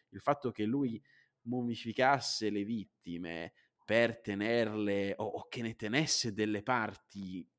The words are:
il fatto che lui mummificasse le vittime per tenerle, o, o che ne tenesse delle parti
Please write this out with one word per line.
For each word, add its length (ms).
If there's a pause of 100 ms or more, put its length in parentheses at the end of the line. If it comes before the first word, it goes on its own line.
(100)
il 100
fatto 300
che 140
lui 360 (420)
mummificasse 1080
le 140
vittime 880 (320)
per 360
tenerle, 960
o, 80
o 240
che 140
ne 140
tenesse 560
delle 320
parti 840 (100)